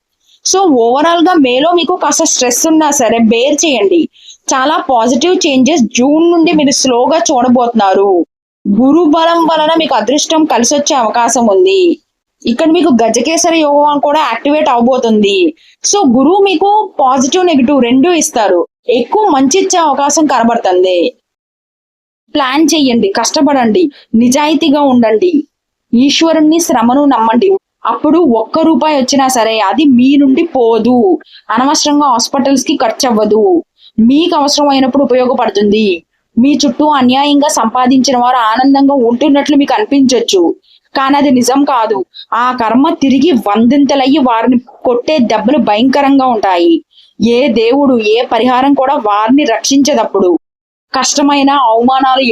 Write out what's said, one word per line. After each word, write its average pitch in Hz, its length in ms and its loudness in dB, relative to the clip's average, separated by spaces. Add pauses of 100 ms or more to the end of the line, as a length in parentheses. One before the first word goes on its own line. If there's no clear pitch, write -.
(500)
So, 381 100 0 (240)
ఓవరాల్ 311 440 0
గా 370 60 0 (120)
మేలో 262 240 0 (100)
మీకు 339 240 -2
కాస్త 302 280 -2
స్ట్రెస్ - 400 -2
ఉన్నా 311 180 2 (100)
సరే 233 200 0 (140)
బేర్ 269 300 0
చేయండి. 330 380 0 (500)
చాలా 285 260 -2 (140)
పాజిటివ్ 254 440 0 (100)
చేంజెస్ 269 380 0 (140)
జూన్ 294 360 2
నుండి 339 260 2
మీరు 277 220 0
స్లోగా 262 380 0 (100)
చూడబోతున్నారు. 233 800 0 (540)
గురు 262 380 2 (100)
బలం 330 260 0 (100)
వలన 311 220 0 (120)
మీకు 277 160 -2
అదృష్టం 294 420 -2 (120)
కలిసొచ్చే 285 500 -2
అవకాశం 233 500 -2
ఉంది. 190 280 2 (720)
ఇక్కడ 311 240 -2
మీకు 349 140 0 (120)
గజకేసరి 233 640 -2
యోగం 294 400 2
కూడా 294 240 0
యాక్టివేట్ 294 460 -2
అవబోతుంది. 226 640 0 (520)
So, 403 80 0 (180)
గురువు 294 240 2 (100)
మీకు 370 200 0 (320)
పాజిటివ్, 269 480 0
నెగెటివ్ 277 380 0
రెండు 262 220 2 (120)
ఇస్తారు. 185 400 -2 (380)
ఎక్కువ 392 240 -2 (120)
మంచి 269 280 0
ఇచ్చే 381 140 -2 (100)
అవకాశం 285 360 -2 (100)
కనబడుతుంది. 190 640 0 (1300)
ప్లాన్ 277 380 -2
చెయ్యండి, 247 380 0 (100)
కష్టపడండి, 277 640 0 (380)
నిజాయితీగా 294 600 0 (100)
ఉండండి, 240 420 0 (600)
ఈశ్వరుణ్ణి 311 760 2
శ్రమను 247 360 0 (100)
నమ్మండి. 226 360 0 (420)
అప్పుడు 294 280 0 (200)
ఒక్క - 180 -6 (100)
రూపాయి 311 320 0
వచ్చినా 269 260 0 (100)
సరే 220 200 0 (140)
అది 226 160 0 (120)
మీ 254 120 2 (140)
నుండి 277 200 2 (120)
పోదు. 233 420 0 (560)
అనవసరంగా 294 600 0
హాస్పిటల్స్ 269 540 -2
కి 320 160 -2
ఖర్చు 233 280 -4
అవ్వదు. 214 320 0 (640)
మీకు 330 320 0
అవసరం 285 320 -2
అయినప్పుడు 269 340 0
ఉపయోగపడుతుంది. 220 800 0 (540)
మీ 277 100 2 (100)
చుట్టూ 294 240 -2 (140)
అన్యాయంగా 277 500 2 (100)
సంపాదించిన 254 680 0
వారు 254 140 0 (120)
ఆనందంగా 269 440 2 (140)
ఉంటున్నట్లు 285 520 0
మీకు 277 160 -2
అనిపించొచ్చు, 240 640 0 (560)
కానీ 277 220 0
అది 294 200 2
నిజం 247 200 -2 (120)
కాదు. 233 260 -2 (460)
ఆ - 20 -2 (160)
కర్మ 233 240 0 (180)
తిరిగి 277 280 2 (160)
వందింతలయ్యి 269 800 0
వారిని 240 280 0 (300)
కొట్టే 247 280 -2 (160)
దెబ్బలు 226 280 0 (100)
భయంకరంగా 262 640 0
ఉంటాయి. 180 380 0 (640)
ఏ - 20 0 (220)
దేవుడు, 262 340 2 (180)
ఏ 226 40 2 (160)
పరిహారం 254 480 0
కూడా 269 140 0 (140)
వారిని 226 440 0
రక్షించదప్పుడు. 220 800 0 (640)
కష్టమైన 285 540 0 (220)
అవమానాలు 262 580 0